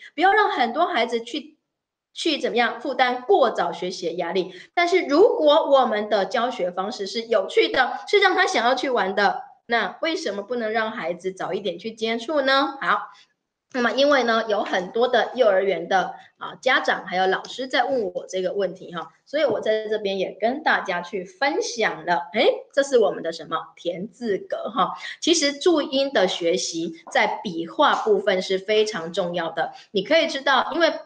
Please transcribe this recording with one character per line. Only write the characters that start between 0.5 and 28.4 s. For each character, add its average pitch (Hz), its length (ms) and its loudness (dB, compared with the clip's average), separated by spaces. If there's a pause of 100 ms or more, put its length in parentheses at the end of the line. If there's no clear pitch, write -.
很 240 220 0
多 311 140 2
孩 269 180 0
子 240 160 -2
去， - 380 -12 (560)
去 302 240 -2
怎 233 120 -4
么 196 60 -4
样 233 240 0
负 285 140 -6
担 254 280 2
过 311 280 4
早 175 220 -2
学 180 180 -6
习 180 160 -8
的 156 60 -4
压 170 180 -4
力。 180 240 -2 (180)
但 349 140 0
是 339 200 2
如 311 300 6
果 302 320 4
我 269 160 6
们 214 240 -2
的 202 180 2
教 240 220 0
学 180 220 -4
方 190 220 -6
式 196 160 -8
是 226 140 -6
有 226 260 2
趣 330 220 4
的， 254 360 0
是 403 140 4
让 381 160 4
他 370 100 4
想 254 180 0
要 254 120 4
去 285 120 -2
玩 196 280 0
的， 196 260 2 (240)
那 220 340 -2
为 320 140 -2
什 226 180 -4
么 202 120 -8
不 226 100 -8
能 226 160 -4
让 220 220 -2
孩 156 200 -6
子 185 200 -8
早 165 200 -8
一 190 60 -4
点 196 180 -6
去 220 140 -10
接 226 260 -4
触 294 240 -2
呢？ 277 400 0
好， 175 200 0 (720)
那 262 80 -4
么 233 120 0
因 269 160 4
为 269 160 4
呢， 226 240 2
有 208 160 0
很 185 260 -4
多 233 160 2
的 247 300 2
幼 240 120 4
儿 190 140 4
园 175 240 -2
的， 185 300 0 (220)
啊， 165 220 -12
家 262 200 2
长 185 260 -2
还 180 100 -6
有 190 120 2
老 185 160 0
师 254 240 -10
在 254 160 2
问 233 280 -2
我 - 140 -8
这 185 160 -4
个 180 100 -2
问 190 220 -2
题 165 180 -18
哈， 165 200 -10 (120)
所 - 140 -4
以 311 60 2
我 220 160 0
在 220 260 0
这 214 120 -2
边 196 200 -4
也 - 220 -4
跟 247 240 0
大 220 160 2
家 180 200 -4
去 185 220 -8
分 294 400 -2
享 190 420 -4
了。 175 300 0
诶， 294 380 2
这 277 100 2
是 277 160 2
我 190 140 4
们 165 100 -8
的 165 100 -6
什 160 120 -14
么？ 165 120 -4 (200)
田 180 320 -6
字 214 300 -4
格 - 320 -8
哈。 190 240 0 (260)
其 311 120 4
实 294 200 2
注 311 300 2
音 277 300 0
的 208 140 4
学 180 300 0
习 170 400 -6 (160)
在 220 320 2
笔 170 240 -6
画 262 260 2
部 202 240 2
分 190 240 0